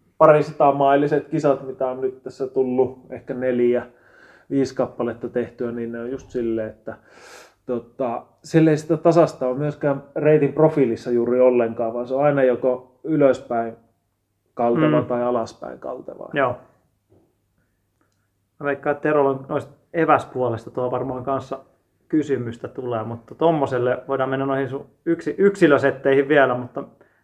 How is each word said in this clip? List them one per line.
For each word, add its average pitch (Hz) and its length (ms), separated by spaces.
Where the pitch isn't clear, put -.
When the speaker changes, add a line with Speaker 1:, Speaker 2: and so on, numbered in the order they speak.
Speaker 1:
parisataa 151 540
mailiset 143 560
kisat, 147 380
mitä 131 200
on 127 140
nyt 131 220
tässä 131 240
tullut, 127 640
ehkä 127 240
neljä, 123 520
viisi 139 240
kappaletta 120 540
tehtyä, 120 440
niin 117 200
ne 117 80
on 120 100
just 131 200
silleen, 113 380
että, - 280
tota, 120 560
siellä 160 280
ei 151 60
sitä 156 200
tasasta 160 500
ole 127 120
myöskään 143 440
reitin 147 360
profiilissa 135 580
juuri 120 300
ollenkaan, 117 540
vaan 120 120
se 127 80
on 139 100
aina 143 180
joko 127 640
ylöspäin 123 720
kalteva 151 460
Speaker 2:
Mm. 120 60
Speaker 1:
tai 123 160
alaspäin 120 560
kalteva. - 540
Speaker 2:
Joo. 135 240
Mä 147 60
veikkaan, 143 300
että - 60
Terolla 147 280
on 135 180
noista - 240
eväspuolesta 131 760
tuo 123 200
varmaan 127 340
kanssa 135 340
kysymystä 123 600
tulee, 120 360
mutta 117 300
tommoselle 131 720
voidaan 135 220
mennä 135 160
noihin 135 220
sun 135 180
yksi-, 165 320
yksilösetteihin 139 920
vielä, 139 300
mutta 123 260